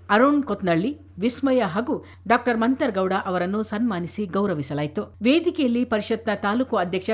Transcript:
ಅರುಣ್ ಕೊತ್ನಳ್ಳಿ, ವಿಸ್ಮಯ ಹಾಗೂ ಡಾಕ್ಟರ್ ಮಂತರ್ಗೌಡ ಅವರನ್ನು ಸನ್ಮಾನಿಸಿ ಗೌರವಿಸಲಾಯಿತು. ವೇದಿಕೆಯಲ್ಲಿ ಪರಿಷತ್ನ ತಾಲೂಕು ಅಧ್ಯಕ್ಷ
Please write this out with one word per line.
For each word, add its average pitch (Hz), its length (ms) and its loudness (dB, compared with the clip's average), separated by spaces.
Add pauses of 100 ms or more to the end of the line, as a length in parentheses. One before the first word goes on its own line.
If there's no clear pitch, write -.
ಅರುಣ್ 269 340 4
ಕೊತ್ನಳ್ಳಿ, 196 540 0 (220)
ವಿಸ್ಮಯ 254 420 2
ಹಾಗೂ 208 440 -2 (220)
ಡಾಕ್ಟರ್ 240 300 2
ಮಂತರ್ಗೌಡ 226 560 0 (120)
ಅವರನ್ನು 190 380 -2
ಸನ್ಮಾನಿಸಿ 208 600 -4
ಗೌರವಿಸಲಾಯಿತು. 156 960 -2
ವೇದಿಕೆಯಲ್ಲಿ 269 640 2
ಪರಿಷತ್ನ 220 500 -2
ತಾಲೂಕು 220 420 0
ಅಧ್ಯಕ್ಷ 185 360 -2